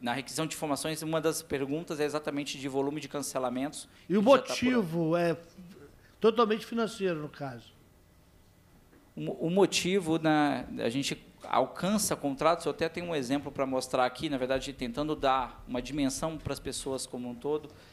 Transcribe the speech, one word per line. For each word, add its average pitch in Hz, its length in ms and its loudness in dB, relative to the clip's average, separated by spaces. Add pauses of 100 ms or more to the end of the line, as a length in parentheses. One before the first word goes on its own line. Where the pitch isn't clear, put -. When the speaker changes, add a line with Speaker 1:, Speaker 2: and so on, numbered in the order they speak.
Speaker 1:
na 120 140 -2
requisição 139 320 -4
de 151 80 -8
informações, 156 480 -4
uma 160 180 0
das 156 220 0
perguntas 147 580 -4
é 151 40 2
exatamente 147 520 -2
de 139 120 -6
volume 139 320 0
de 139 80 -8
cancelamentos, 131 800 -4 (200)
Speaker 2:
E 175 80 2
o 214 60 4
Speaker 1:
que 220 80 6
já 269 80 10
tá 254 40 0
por - 60 -8
Speaker 2:
motivo 170 680 2
é 170 200 2 (840)
totalmente 220 460 4
financeiro, 196 560 -2
no 151 80 -8
caso? 127 460 -12 (1400)
Speaker 1:
O 156 60 -10
mo-, 151 180 -6
o 165 120 -2
motivo, 180 680 4
na, 147 460 4 (140)
a 113 100 0
gente 135 340 -2 (200)
alcança - 720 2
contratos, 151 480 2
eu 147 60 0
até 160 180 0
tenho 175 180 -6
um 170 80 -2
exemplo 139 380 -2
pra 135 140 0
mostrar 131 400 2
aqui, 156 220 -4
na 139 100 -2
verdade, 131 340 0
tentando 139 420 -4
dar 131 540 0
uma 127 120 -2
dimensão 143 580 -2
pras 139 200 -6
pessoas 131 480 -6
como 123 220 -8
um 120 60 -8
todo. 147 340 -4 (240)